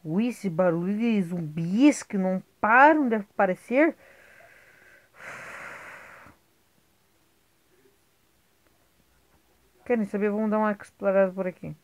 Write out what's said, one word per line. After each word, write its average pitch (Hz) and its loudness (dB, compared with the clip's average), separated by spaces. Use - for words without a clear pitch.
Ui, 185 -2
esse 214 -8
barulho 175 0
de 220 0
zumbis 170 0
que 202 -6
não 185 -2
param 269 6
de 220 0
aparecer. 214 0
Querem 226 -2
saber? 208 -4
Vamos 214 -2
dar 214 0
uma 214 0
explorada 196 -2
por 185 -6
aqui. 160 -12